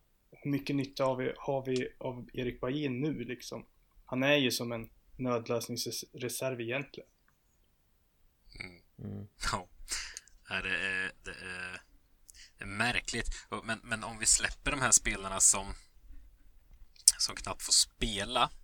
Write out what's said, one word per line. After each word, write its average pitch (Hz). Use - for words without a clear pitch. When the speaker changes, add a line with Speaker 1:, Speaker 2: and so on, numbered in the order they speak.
Speaker 1:
hur -
mycket 139
nytta 139
har 131
vi, 127
har 135
vi 127
av 123
Erik 123
Bailly 143
nu, 127
liksom? 123
Han 127
är 143
ju 131
som 120
en 113
nödlösningsreserv 123
egentligen. 123
Speaker 2:
Mm. 92
Speaker 3:
Mm. 101
Speaker 2:
Ja. 98
Ja, 95
det 95
är, 95
det 95
är, 90
det -
är 98
märkligt. 113
Och, 107
men, 110
men 113
om 113
vi 110
släpper -
de 95
här 120
spelarna 98
som, 98
som -
knappt -
får -
spela 113